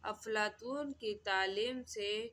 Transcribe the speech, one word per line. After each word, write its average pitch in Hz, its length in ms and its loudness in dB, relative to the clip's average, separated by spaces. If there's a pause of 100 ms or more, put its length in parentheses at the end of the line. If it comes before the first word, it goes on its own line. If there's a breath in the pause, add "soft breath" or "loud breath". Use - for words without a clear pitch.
अफलातून 220 840 0
की 214 220 -4
तालीम 202 680 2
से 214 500 -2